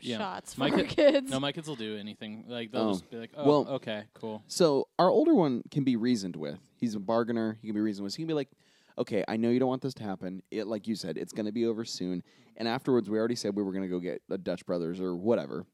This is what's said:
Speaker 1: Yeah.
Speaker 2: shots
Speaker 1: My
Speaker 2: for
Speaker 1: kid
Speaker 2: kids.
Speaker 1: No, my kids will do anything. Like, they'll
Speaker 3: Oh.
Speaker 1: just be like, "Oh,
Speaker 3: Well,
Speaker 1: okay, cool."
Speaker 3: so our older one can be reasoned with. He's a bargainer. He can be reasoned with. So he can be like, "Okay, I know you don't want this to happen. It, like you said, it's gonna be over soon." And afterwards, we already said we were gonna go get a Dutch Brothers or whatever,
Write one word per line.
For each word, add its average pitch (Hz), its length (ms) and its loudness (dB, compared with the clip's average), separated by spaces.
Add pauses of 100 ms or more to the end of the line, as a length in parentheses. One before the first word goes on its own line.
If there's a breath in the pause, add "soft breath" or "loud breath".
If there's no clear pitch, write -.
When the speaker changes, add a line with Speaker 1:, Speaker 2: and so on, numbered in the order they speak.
Speaker 1:
Yeah. 117 180 -6
Speaker 2:
shots 98 400 -8
Speaker 1:
My 277 100 0
Speaker 2:
for - 140 2
Speaker 1:
kid 285 60 -4
Speaker 2:
kids. 285 420 4
Speaker 1:
No, 135 80 0
my 143 140 -2
kids 156 140 -12
will 151 80 -6
do 107 220 -6
anything. 107 500 -12
Like, 117 240 -8
they'll 110 180 0
Speaker 3:
Oh. - 40 2
Speaker 1:
just 92 160 -6
be 120 80 -12
like, 113 180 -12
"Oh, 143 120 0
Speaker 3:
Well, 147 200 6 (100)
Speaker 1:
okay, 107 260 -6 (100)
cool." 110 340 -10
Speaker 3:
so 147 420 4 (100)
our 175 100 8
older 311 240 6
one 151 380 4
can 147 120 2
be 127 120 4
reasoned 107 400 0
with. 73 240 -8 (180)
He's 113 160 -2
a 107 60 -4
bargainer. 113 640 0
He 110 60 -14
can 107 40 -4
be 104 80 0
reasoned 104 220 0
with. 98 100 -6
So - 40 -10
he 160 60 -6
can 160 40 -6
be 160 80 -2
like, 143 140 -2 (480 soft breath)
"Okay, 117 300 0
I 110 100 -2
know 113 120 2
you 123 100 4
don't 131 100 2
want 127 120 -2
this 131 140 -4
to - 80 -12
happen. 95 380 -8 (100)
It, 104 160 -4
like 104 200 -6
you 110 80 0
said, 85 220 -6
it's - 160 -8
gonna 107 200 -4
be 117 120 0
over 113 200 0
soon." 90 380 -4 (340 soft breath)
And 113 100 -4
afterwards, 120 420 2
we 110 100 0
already 117 160 0
said 101 200 -2
we 104 80 0
were 95 100 -2
gonna 95 160 -2
go 90 100 0
get 87 300 -4
a 98 80 -4
Dutch 90 280 -6
Brothers 87 360 -2
or 90 140 -2
whatever, 90 580 0